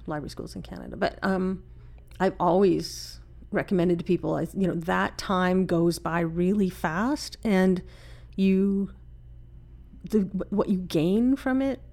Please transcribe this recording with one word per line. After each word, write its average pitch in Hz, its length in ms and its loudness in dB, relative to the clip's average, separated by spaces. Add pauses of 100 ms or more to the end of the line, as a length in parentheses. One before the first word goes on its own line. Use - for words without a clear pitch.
library 151 220 -6
schools - 280 -12
in 180 60 -10
Canada, - 340 -12
but, - 260 -2
um, 185 400 0 (560)
I've 190 180 2
always 175 840 2 (300)
recommended 175 480 2
to 175 40 -6
people, 165 320 0
I, 156 180 -2
you 190 140 0
know, 165 60 0
that 180 440 -2
time 185 480 2
goes 170 340 2
by 165 200 -2
really 180 500 2
fast, 196 760 -2
and 185 360 4 (540)
you, 196 560 2 (1160)
the, 214 120 4
wh-, - 300 -4
what 202 180 2
you 190 100 2
gain 185 580 2
from 262 240 0
it 269 180 -2 (140)